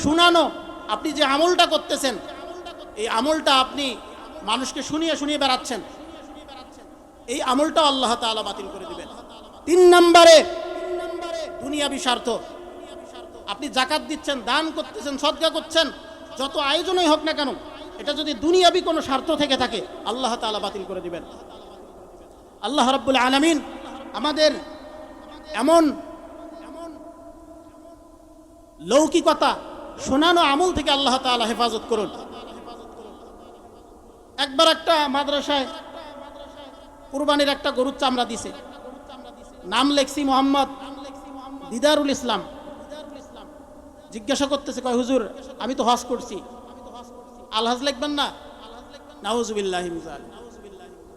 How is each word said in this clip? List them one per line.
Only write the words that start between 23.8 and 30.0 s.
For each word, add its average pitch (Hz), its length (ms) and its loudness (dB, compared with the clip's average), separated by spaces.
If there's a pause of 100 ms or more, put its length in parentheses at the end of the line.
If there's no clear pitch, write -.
আমাদের 294 380 2 (1000)
এমন 302 480 4 (2750)
লৌকিকতা 285 760 4 (500)